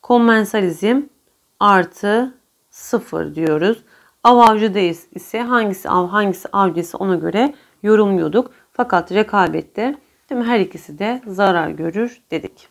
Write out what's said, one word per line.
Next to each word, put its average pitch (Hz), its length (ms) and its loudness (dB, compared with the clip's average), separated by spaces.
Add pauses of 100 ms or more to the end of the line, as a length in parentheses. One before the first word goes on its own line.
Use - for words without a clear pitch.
Komensalizm 220 1000 2 (580)
artı 208 760 0 (360)
sıfır 160 680 -6
diyoruz. 160 480 0 (400)
Av 240 140 6
avcı 220 360 4
değil 175 280 -2 (140)
ise 220 260 -8
hangisi 233 480 -2
av 180 180 0
hangisi 196 440 -2
avcı 185 280 0
ise 170 180 -8
ona 190 180 -2
göre 190 380 -2 (300)
yorumluyorduk. 202 680 2 (200)
Fakat 190 400 -2
rekabette, 202 840 -2 (340)
değil 247 120 -4
mi, 233 60 -4
her 240 120 0
ikisi 156 400 -8
de 233 280 -6
zarar 185 420 0
görür 170 520 -6 (100)
dedik. 165 400 -10